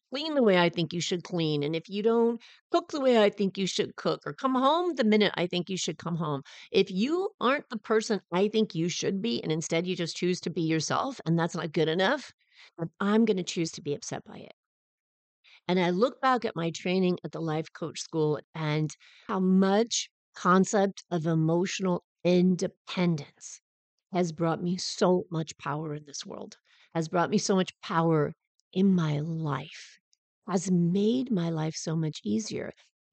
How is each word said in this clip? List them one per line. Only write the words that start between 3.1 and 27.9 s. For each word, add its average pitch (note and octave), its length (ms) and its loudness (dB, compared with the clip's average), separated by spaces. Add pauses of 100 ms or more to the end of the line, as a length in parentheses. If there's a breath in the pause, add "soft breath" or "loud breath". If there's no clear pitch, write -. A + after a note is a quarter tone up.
I G3+ 60 4
think G3 260 -2
you G3 100 -2
should - 300 -4
cook, - 300 -2
or D3 80 -8
come C4 200 -2
home D#4 400 2
the C4 100 0
minute G#3 300 4
I E3+ 120 -2
think F3 240 -4
you F#3 80 -4
should D#3+ 180 -6
come E3+ 200 -6
home, D3+ 260 -4 (280 loud breath)
if G3 200 2
you D#4 400 -2 (100)
aren't C#4 300 0
the A#3 80 -8
person A3 420 0 (100)
I F#3+ 180 2
think G#3+ 260 0
you E3 160 0
should F#3+ 320 -4
be, A#3 200 -2
and - 80 -4
instead E3 360 -2
you F3+ 100 -4
just E3 180 -6
choose F3+ 280 -2
to F#3 80 -6
be E3+ 120 -4
yourself, D#3+ 640 -2
and E3 140 2
that's E3 160 -2
not D#3+ 180 -6
good D#3+ 160 2
enough, F#3+ 420 0 (460 soft breath)
then E3 140 -8 (100)
I'm G#3 240 4
gonna G3 180 2
choose E3+ 300 -4
to E3 100 -14
be D3 120 -4
upset - 300 -10
by - 160 -18
it." - 120 -20 (1120 soft breath)
And F3+ 140 2
I E3+ 80 2
look F#3+ 320 2
back B3+ 240 2
at - 100 -4
my E3 160 -2
training F3+ 540 0
at D#3 80 -8
the D#3 80 -8
life D#3+ 320 -4
coach - 280 -10
school D3+ 400 -2 (140)
and D#3 360 -2 (360 loud breath)
how G3 140 -4
much F#3+ 720 2 (240)
concept F#3+ 760 4
of E3 160 -2
emotional E3+ 800 0 (200)
independence F3+ 1400 0 (500)
has F3 220 0
brought E3 300 -2
me F3 160 0
so F3+ 520 2
much D#3+ 280 -6
power D3+ 360 -6
in D3+ 120 -12
this - 180 -12
world, - 320 -14 (380 soft breath)
has D#3+ 160 -2
brought E3+ 180 0
me - 80 0
so G3+ 180 2
much F#3 280 0
power E3 500 2 (400)